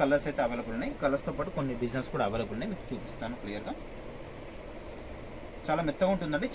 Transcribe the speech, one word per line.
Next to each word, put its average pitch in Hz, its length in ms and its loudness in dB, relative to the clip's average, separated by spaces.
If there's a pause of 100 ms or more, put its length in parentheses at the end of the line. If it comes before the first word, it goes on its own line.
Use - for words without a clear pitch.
కలర్స్ 143 280 6
అయితే 143 160 2
అవైలబుల్ 117 320 0
ఉన్నాయి. 143 240 -2
కలర్స్తో 139 360 2
పాటు 175 200 -2
కొన్ని 135 240 2
డిజైన్స్ 123 320 0
కూడా 135 160 4
అవైలబుల్ 107 280 0
ఉన్నాయి, 160 160 -2
మీకు - 180 -6
చూపిస్తాను 233 500 -6
క్లియర్గా. 208 320 -4 (1900)
చాలా 160 200 4
మెత్తగా 185 280 4
ఉంటుందండి, 170 400 2